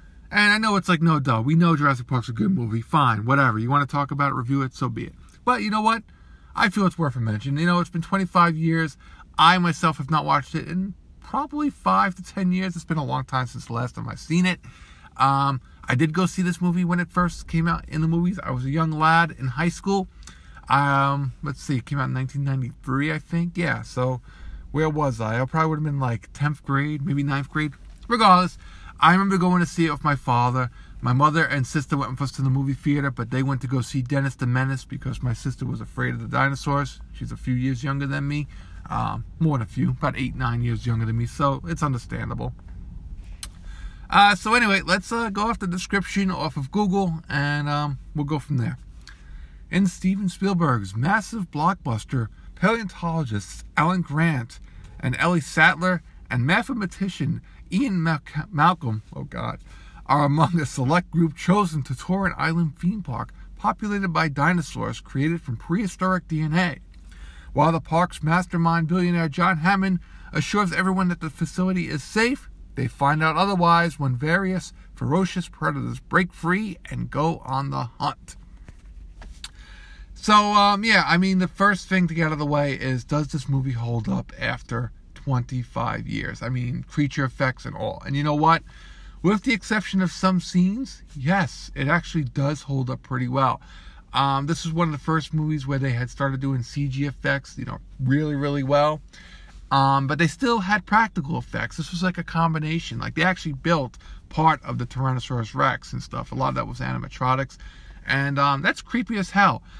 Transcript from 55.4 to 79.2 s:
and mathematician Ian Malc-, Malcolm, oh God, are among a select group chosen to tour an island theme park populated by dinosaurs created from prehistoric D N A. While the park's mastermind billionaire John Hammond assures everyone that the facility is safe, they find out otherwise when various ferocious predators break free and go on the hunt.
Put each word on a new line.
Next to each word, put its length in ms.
and 160
mathematician 960
Ian 280
Malc-, 520
Malcolm, 500
oh 80
God, 360
are 180
among 340
a 60
select 440
group 280
chosen 460
to 120
tour 320
an 100
island 400
theme 240
park 320
populated 540
by 180
dinosaurs 720
created 420
from 140
prehistoric 720
D 140
N 120
A. 260
While 180
the 80
park's 440
mastermind 640
billionaire 420
John 280
Hammond 420
assures 420
everyone 360
that 100
the 100
facility 580
is 160
safe, 460
they 140
find 360
out 120
otherwise 640
when 160
various 580
ferocious 540
predators 500
break 340
free 460
and 220
go 340
on 240
the 140
hunt. 380